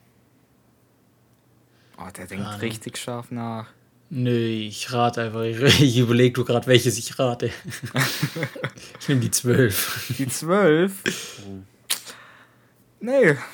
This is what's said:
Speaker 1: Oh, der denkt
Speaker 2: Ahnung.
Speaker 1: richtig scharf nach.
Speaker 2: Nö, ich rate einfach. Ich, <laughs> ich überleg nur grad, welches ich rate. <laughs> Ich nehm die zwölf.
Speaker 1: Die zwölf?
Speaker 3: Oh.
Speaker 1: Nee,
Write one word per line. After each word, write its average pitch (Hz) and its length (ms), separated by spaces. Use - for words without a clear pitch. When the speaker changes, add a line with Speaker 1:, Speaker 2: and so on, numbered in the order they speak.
Speaker 1:
Oh, 95 200
der 92 100
denkt 98 200
Speaker 2:
Ahnung. 104 140
Speaker 1:
richtig 113 380
scharf 120 320
nach. 117 380
Speaker 2:
Nö, 123 260
ich 110 560
rate 120 300
einfach. 113 200
Ich, 113 200
<laughs> 131 180
ich 127 180
überleg 123 380
nur 123 100
grad, 120 200
welches 123 320
ich - 200
rate. 123 380
<laughs> - 40
Ich - 80
nehm 135 120
die 113 100
zwölf. - 880
Speaker 1:
Die 135 100
zwölf? 180 720
Speaker 3:
Oh. 95 120
Speaker 1:
Nee, 220 360